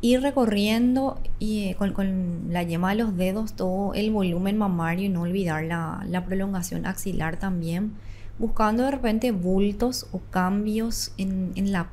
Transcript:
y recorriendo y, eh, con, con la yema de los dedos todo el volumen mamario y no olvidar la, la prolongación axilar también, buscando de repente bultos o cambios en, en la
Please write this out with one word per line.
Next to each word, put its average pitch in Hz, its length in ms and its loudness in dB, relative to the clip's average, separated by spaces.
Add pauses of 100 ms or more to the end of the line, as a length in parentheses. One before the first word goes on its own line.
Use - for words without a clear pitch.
y 240 160 4
recorriendo 247 1040 2 (180)
y, 214 300 -2
eh, 180 100 -4
con, 196 140 0
con 185 580 -2
la 175 140 0
yema 175 260 0
de 202 60 0
los 220 200 0
dedos 190 380 0
todo 190 400 -2
el 214 160 0
volumen 196 480 2
mamario 180 480 0
y - 20 0
no 175 140 0
olvidar 170 400 0
la, 165 460 -4
la 175 160 -2
prolongación 185 640 -2
axilar 165 520 -2
también, 185 540 -2 (460)
buscando 220 460 4
de 269 80 2
repente 240 400 2
bultos 202 800 2
o 185 80 -4 (100)
cambios 214 840 0
en, 190 400 -2
en 196 160 0
la 175 200 0